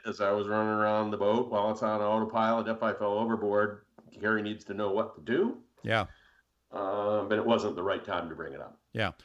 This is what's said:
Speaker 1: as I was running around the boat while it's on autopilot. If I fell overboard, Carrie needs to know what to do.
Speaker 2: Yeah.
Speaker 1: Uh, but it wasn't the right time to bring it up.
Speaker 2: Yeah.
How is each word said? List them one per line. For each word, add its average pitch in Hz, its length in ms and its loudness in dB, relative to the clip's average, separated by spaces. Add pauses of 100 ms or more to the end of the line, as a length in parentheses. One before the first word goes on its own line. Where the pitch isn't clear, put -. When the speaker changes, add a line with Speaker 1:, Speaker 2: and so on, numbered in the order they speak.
Speaker 1:
as 107 140 -6
I 101 100 2
was 104 160 0
running 107 260 0
around 107 380 2
the 104 60 -2
boat 110 340 2
while 104 220 2
it's 107 100 -6
on 107 180 0
autopilot. 110 680 2
If 113 120 -2
I 110 140 0
fell 104 200 0
overboard, 107 680 0 (380)
Carrie 107 220 2
needs 104 240 -6
to 101 80 -6
know 101 180 0
what 104 240 -2
to 78 40 -18
do. 151 360 0 (260)
Speaker 2:
Yeah. 110 240 0 (640)
Speaker 1:
Uh, 104 540 0
but 107 140 2
it 107 60 0
wasn't 107 300 2
the 87 80 -6
right 95 220 -2
time 87 240 -4
to 80 80 -10
bring 76 160 -10
it 69 80 -12
up. - 180 -16 (140)
Speaker 2:
Yeah. 107 200 -2 (120)